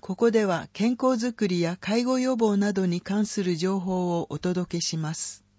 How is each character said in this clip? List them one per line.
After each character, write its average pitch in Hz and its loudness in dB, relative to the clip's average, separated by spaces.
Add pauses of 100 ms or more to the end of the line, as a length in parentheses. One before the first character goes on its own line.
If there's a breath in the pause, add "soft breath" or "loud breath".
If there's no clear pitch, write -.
こ 190 -8
こ 233 4
で 214 4
は 170 -2
健 226 2
康 254 2
づ 240 -2
く 208 0
り 180 2
や 170 0
介 233 0
護 254 2
予 254 0
防 220 2
な 202 2
ど 190 0
に 175 0
関 208 0
す 202 -4
る 180 2
情 185 0
報 180 -2
を - -4
お 151 -6
届 180 -2
け - -2
し - -4
ま 156 -4
す。 - -10 (140)